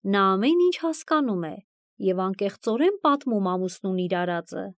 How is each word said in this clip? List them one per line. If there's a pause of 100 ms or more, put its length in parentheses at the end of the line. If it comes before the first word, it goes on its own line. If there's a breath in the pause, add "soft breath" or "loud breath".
Նա
ամեն
ինչ
հասկանում
է (440)
և
անկեղծորեն
պատմում
ամուսնուն
իր
արածը։ (140)